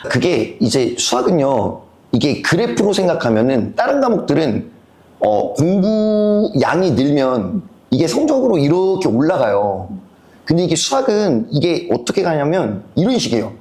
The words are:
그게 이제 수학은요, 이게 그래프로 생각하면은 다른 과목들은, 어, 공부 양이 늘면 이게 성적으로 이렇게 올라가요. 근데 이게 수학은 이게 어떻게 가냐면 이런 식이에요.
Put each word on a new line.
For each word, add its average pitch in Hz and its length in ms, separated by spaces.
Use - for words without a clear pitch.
그게 127 500
이제 120 380
수학은요, 135 840
이게 123 320
그래프로 208 500
생각하면은 127 840
다른 269 240
과목들은, 160 720
어, 104 340
공부 208 960
양이 156 300
늘면 127 720
이게 156 160
성적으로 262 500
이렇게 180 500
올라가요. 104 840
근데 170 200
이게 - 100
수학은 208 800
이게 156 400
어떻게 196 300
가냐면 151 600
이런 233 200
식이에요. 110 440